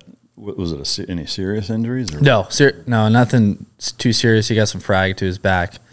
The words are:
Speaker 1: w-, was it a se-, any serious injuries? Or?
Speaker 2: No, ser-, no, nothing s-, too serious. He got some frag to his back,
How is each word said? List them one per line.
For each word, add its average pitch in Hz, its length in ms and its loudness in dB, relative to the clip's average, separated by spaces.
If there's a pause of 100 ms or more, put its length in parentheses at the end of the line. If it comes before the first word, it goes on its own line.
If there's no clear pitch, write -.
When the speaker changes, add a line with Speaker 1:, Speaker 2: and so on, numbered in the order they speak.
(360)
Speaker 1:
w-, 101 200 -14
was 87 160 -6
it 69 80 -10
a 69 40 -12
se-, - 240 -8
any 87 180 -8
serious 98 440 -6
injuries? 113 440 -4
Or? 147 60 -8
Speaker 2:
No, 123 300 4
ser-, - 360 2
no, 110 220 2
nothing 113 580 2 (140)
s-, - 120 -8
too 123 200 -2
serious. 110 360 2
He 113 60 -2
got 107 140 2
some 90 120 -8
frag 95 380 0
to 101 60 -4
his 92 140 -4
back, 90 360 -2 (180)